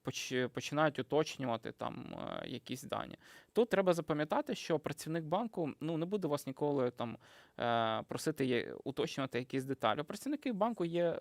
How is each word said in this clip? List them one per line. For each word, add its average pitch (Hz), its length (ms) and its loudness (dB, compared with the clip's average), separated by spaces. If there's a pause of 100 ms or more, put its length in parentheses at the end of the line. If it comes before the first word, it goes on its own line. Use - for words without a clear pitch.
поч-, 127 460 0
починають 147 500 2
уточнювати 127 720 0
там, - 420 -6
е, 50 340 -6
якісь 127 340 -8
дані. - 340 -6 (360)
Тут 226 160 4
треба 190 240 6
запам'ятати, 170 640 2
що 160 240 0
працівник 160 460 -4
банку, 175 460 0 (100)
ну, 160 160 -2
не 160 100 0
буде 185 220 -2
вас 143 180 0
ніколи 139 440 0
там, 120 280 -6 (400)
е, 113 440 2
просити 143 420 -2
є-, 123 300 0 (100)
уточнювати - 540 -2
якісь 131 260 -2
деталі. 139 360 2
У 147 40 -4
працівників 269 500 -4
банку 202 300 0
є, 170 360 2